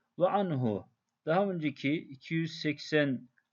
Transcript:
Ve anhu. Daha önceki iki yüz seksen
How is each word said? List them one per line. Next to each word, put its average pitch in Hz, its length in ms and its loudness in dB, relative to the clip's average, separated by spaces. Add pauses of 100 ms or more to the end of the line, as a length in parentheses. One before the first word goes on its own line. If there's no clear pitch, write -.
(200)
Ve 180 100 4
anhu. 131 600 0 (360)
Daha 190 240 2
önceki 151 440 -2
iki - 400 -6
yüz 165 280 -2
seksen 147 680 0 (240)